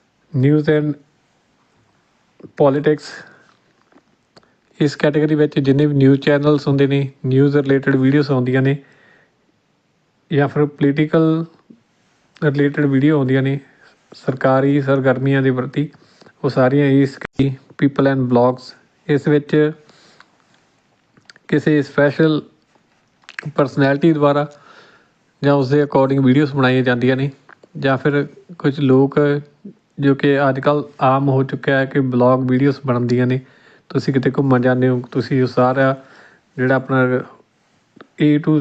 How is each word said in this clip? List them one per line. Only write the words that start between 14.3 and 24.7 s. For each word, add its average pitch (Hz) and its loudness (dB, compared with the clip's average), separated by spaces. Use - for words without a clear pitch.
ਸਰਗਰਮੀਆਂ 135 0
ਦੇ 131 0
ਪ੍ਰਤੀ, 131 -6
ਉਹ 139 -2
ਸਾਰੀਆਂ 143 0
ਇਸ 135 0
ਕੀ - -4
people 139 0
and 131 -2
blogs। 123 0
ਇਸ 147 -2
ਵਿੱਚ 151 0
ਕਿਸੇ 151 2
ਸਪੈਸ਼ਲ 147 0
ਪਰਸਨੈਲਿਟੀ 139 0
ਦੁਆਰਾ 147 0